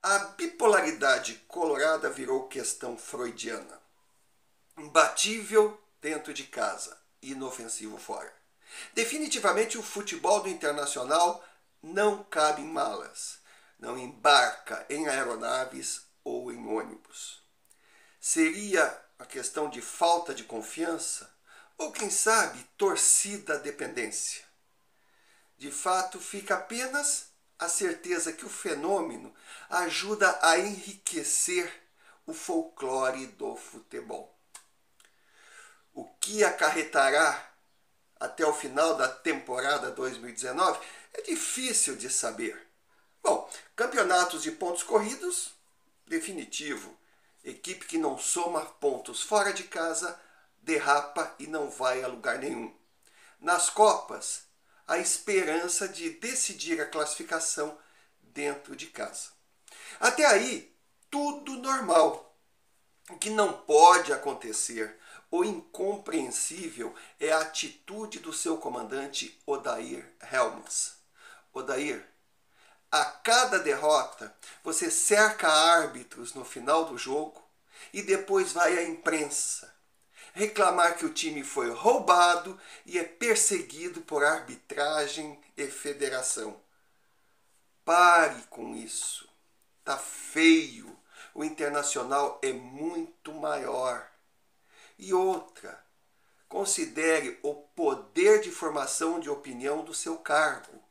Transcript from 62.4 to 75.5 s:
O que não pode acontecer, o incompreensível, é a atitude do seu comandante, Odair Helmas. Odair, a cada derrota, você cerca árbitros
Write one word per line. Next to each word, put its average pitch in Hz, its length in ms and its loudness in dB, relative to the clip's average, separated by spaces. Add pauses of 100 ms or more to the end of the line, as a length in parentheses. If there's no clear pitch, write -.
O 165 80 -18
que 214 120 -4
não 214 220 2
pode 165 600 8
acontecer, 117 840 -4 (320)
o 175 140 2
incompreensível, 165 1500 -4 (240)
é 151 120 0
a 156 100 4
atitude 196 800 -8
do 165 120 -14
seu 160 260 -2
comandante, 127 880 -8
Odair 120 640 -6 (220)
Helmas. - 640 -2 (580)
Odair, 131 520 -6 (840)
a 151 140 4
cada 233 560 2
derrota, 143 760 2 (300)
você 160 260 -2
cerca 208 600 4
árbitros 156 840 4